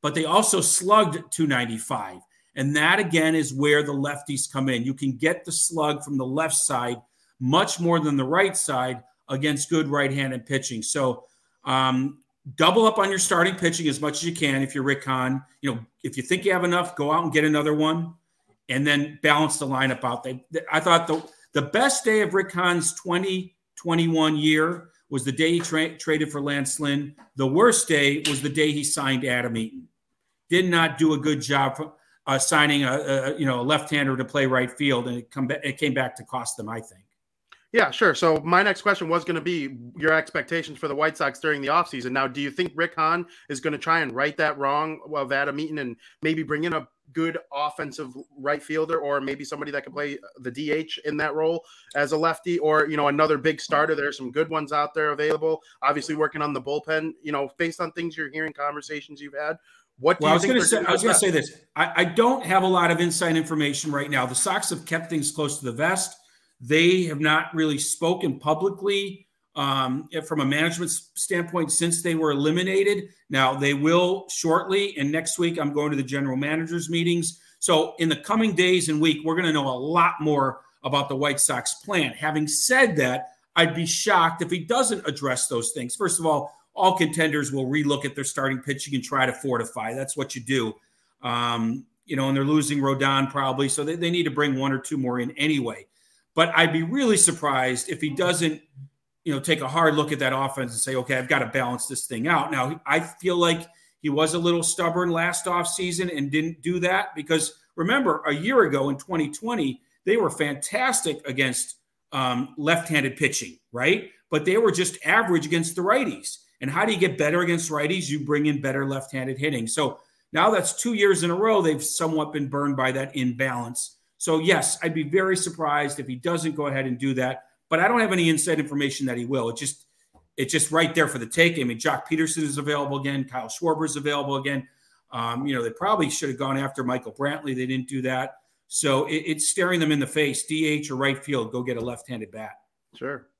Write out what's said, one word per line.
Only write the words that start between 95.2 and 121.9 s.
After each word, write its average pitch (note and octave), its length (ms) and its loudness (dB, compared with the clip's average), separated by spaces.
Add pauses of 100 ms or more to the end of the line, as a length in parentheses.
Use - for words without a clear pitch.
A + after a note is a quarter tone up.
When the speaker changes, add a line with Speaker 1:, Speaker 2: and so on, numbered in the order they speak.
Speaker 1:
anyway. C#3+ 540 -2 (480)
But E3 220 4
I'd E3 180 6
be D#3+ 80 2
really A3 360 2
surprised C3 720 2
if D3+ 120 -6
he D#3 80 -2
doesn't, D#3+ 500 0 (640)
you D3+ 120 -2
know, C3+ 40 -2
take D3+ 220 0
a C3 60 -4
hard D#3 260 4
look D3+ 180 2
at C#3+ 60 -2
that C3 180 0
offense C3+ 360 -4
and A2+ 100 -6
say, C3+ 140 -4
"Okay, B2+ 200 -2
I've B2+ 120 -4
gotta C3 180 2
balance B2 400 -2
this - 220 -8
thing B2 200 -4
out." D#3+ 240 2
Now, C#3 360 -2
I D#3 140 2
feel F3 360 -2
like E3 300 2 (340)
he D3+ 80 -2
was D3+ 240 2
a F3 60 0
little E3+ 240 2
stubborn F3 480 0
last E3+ 340 -2
offseason F3 720 -2
and C#3 140 -2
didn't D#3+ 320 -2
do F3 160 -2
that F#3 340 0
because, D#3 400 0 (220)
remember, F#3 500 0
a D3 80 2
year G#3+ 300 4
ago C#3 260 2
in C3+ 80 -4
twenty D#3 320 -2
twenty, E3+ 520 -4 (240)
they G#3+ 120 4
were F#3 140 2
fantastic D#3+ 960 -2
against, C3 480 -2 (380)
um, B2+ 440 -2
left-handed D3+ 580 2
pitching, B2 440 -2 (120)
right? D#3 380 0 (220)
But D3+ 120 0
they F#3 140 2
were A3+ 140 4
just - 340 -2
average F3+ 400 2
against E3 300 -2
the F3+ 80 -2
righties. G#3 560 -2 (220)
And C3+ 100 -4
how F3+ 140 0
do A3 80 0
you F3+ 60 -2
get E3 180 2
better D#3 240 2
against E3+ 280 0
righties? D3+ 400 -2
You D3 120 -2
bring D3 260 2
in C#3+ 120 2
better C3+ 280 -2
left-handed C3 500 -6
hitting. B2+ 300 -2
So C#3 320 -2 (320)
now F3 180 4
that's F#3 320 0
two A#3+ 120 -2
years G3+ 280 4
in F3 80 0
a E3+ 60 0
row G#3 260 4
they've D3+ 220 2
somewhat D#3 500 -2